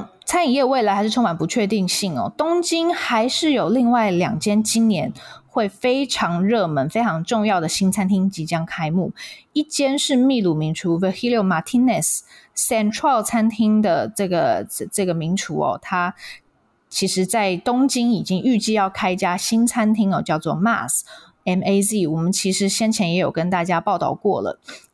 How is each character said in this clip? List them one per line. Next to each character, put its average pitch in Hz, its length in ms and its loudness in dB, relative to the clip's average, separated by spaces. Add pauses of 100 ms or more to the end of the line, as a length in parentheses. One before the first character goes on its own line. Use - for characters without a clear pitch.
(260)
餐 339 220 0
饮 240 40 2
业 269 120 2
未 254 180 2
来 202 120 2
还 202 80 0
是 220 60 0
充 233 140 0
满 175 140 0
不 165 100 -2
确 208 200 0
定 196 220 0
性 175 300 -2
哦， 117 180 -4
东 339 240 0
京 339 320 0
还 240 360 0
是 302 240 0
有 185 160 2
另 240 220 2
外 226 200 2
两 170 300 0
间 208 200 2
今 226 280 2
年 170 240 0 (340)
会 220 220 -2
非 262 360 0
常 175 400 -2
热 208 220 2
门、 147 240 -2
非 220 100 -2
常 165 220 0
重 214 240 -2
要 190 140 2
的 156 80 -2
新 190 240 0
餐 190 160 0
厅 190 200 2
即 160 160 -6
将 165 220 -4
开 160 240 -6
幕。 175 220 -2 (400)
一 302 100 0
间 277 340 -2
是 285 200 0
秘 254 240 4
鲁 180 120 2
名 156 220 -2
厨 170 240 0
Virgilio 196 480 0
Martinez 190 760 0 (340)
Central 220 680 0
餐 220 260 0
厅 214 320 2
的 160 280 2
这 202 180 -2
个， 147 420 0
这， - 180 -8
这 196 200 -2
个 175 80 0
名 165 220 -2
厨 156 240 -4
哦， 139 200 0
他 180 360 -4 (720)
其 - 180 -2
实 185 180 0
在 190 320 0
东 247 300 2
京 240 260 0
已 185 120 0
经 185 180 -2
预 247 160 2
计 220 140 0
要 196 180 2
开 185 220 -2
一 180 40 -2
家 185 200 0
新 226 280 2
餐 220 300 2
厅 196 180 2
哦， 160 80 0
叫 156 180 -2
做 156 160 -4
Maz，M - 1080 -2
A 196 200 2
Z， 202 240 0
我 156 100 -2
们 165 140 0
其 190 220 -2
实 196 160 0
先 220 240 0
前 170 200 0
也 180 80 2
有 160 100 0
跟 165 180 -2
大 175 160 0
家 170 160 0
报 190 160 0
道 143 180 -2
过 160 260 -2
了。 98 180 -4 (360)